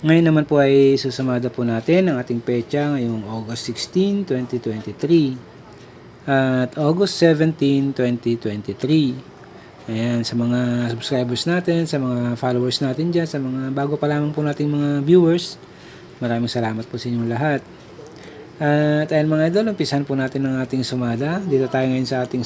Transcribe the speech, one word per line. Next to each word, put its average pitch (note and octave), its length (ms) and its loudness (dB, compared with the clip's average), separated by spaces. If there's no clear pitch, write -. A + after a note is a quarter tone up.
Ngayon E3 240 6
naman D#3 160 4
po C#3+ 160 2
ay C#3 400 6
susumada B2+ 480 -2
po B2 160 -4
natin D#3+ 480 2
ang C3 80 -2
ating A#2+ 240 -4
petsa C3+ 480 -2
ngayong A#2 320 -2
August A2+ 480 -8
sixteen, G3 560 -2
twenty B2+ 320 -4
twenty-three B2+ 800 0
at C3 480 0
August E3 400 0
seventeen, D3 800 2
twenty A#2+ 400 0
twenty-three. B2 800 0
Ayan, A#2 400 0
sa - 80 -6
mga A#2+ 560 0
subscribers B2 560 -2
natin, E3+ 400 0
sa D#3 80 -4
mga B2 400 -2
followers B2 480 -2
natin D#3 320 -2
dyan, E3 160 0
sa D3 80 -4
mga C3 320 -4
bago C#3+ 240 -2
pa D3 160 0
lamang D3 240 0
po D3+ 80 -2
nating D3 240 -2
mga C#3+ 400 0
viewers, F3 480 4
maraming A#2 320 0
salamat A2+ 320 -2
po A#2 160 -10
sa A#2+ 80 -8
inyong A#2 240 -2
lahat. C#3 320 0
At D3+ 560 2
ayan, D3+ 160 2
mga D#3 240 2
idol, G#3 240 0
umpisahan C#3+ 320 -2
po C#3+ 80 -2
natin C3+ 320 -2
ang C3 160 -2
ating C3 160 -2
sumada. B2+ 640 -2
Dito C3+ 240 0
tayo C3 240 0
ngayon C3 160 -2
sa B2+ 160 -2
ating B2+ 220 -4